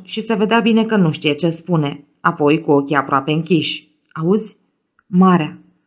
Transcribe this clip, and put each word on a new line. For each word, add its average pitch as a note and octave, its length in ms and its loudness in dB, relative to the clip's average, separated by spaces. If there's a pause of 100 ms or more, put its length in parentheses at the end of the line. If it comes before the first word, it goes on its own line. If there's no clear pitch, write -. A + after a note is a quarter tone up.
și - 180 -10
se A3+ 120 -4
vedea G#3 260 0
bine A3 240 2
că A3 120 -2
nu E3+ 160 2
știe D3 220 -2
ce E3+ 160 -2
spune. D#3+ 540 -4 (180)
Apoi, D#3 400 2
cu D#3 100 -2
ochii C#3+ 240 2
aproape C#3 360 -2
închiși, D#3+ 580 -2 (220)
„Auzi? F#3+ 460 -4 (500)
Marea, F3+ 500 2 (300)